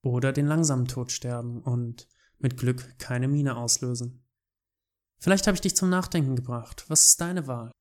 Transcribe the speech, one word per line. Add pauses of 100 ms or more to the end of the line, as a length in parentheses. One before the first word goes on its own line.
Oder
den
langsamen
Tod
sterben
und (300)
mit
Glück
keine
Mine
auslösen. (960)
Vielleicht
habe
ich
dich
zum
Nachdenken
gebracht.
Was
ist
deine
Wahl? (100)